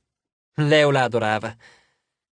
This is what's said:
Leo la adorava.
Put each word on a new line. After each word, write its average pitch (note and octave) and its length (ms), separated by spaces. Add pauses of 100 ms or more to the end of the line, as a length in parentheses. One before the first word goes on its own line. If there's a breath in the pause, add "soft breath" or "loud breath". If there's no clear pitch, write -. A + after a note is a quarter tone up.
(560)
Leo D3+ 360
la C3+ 120
adorava. A2 520 (760 soft breath)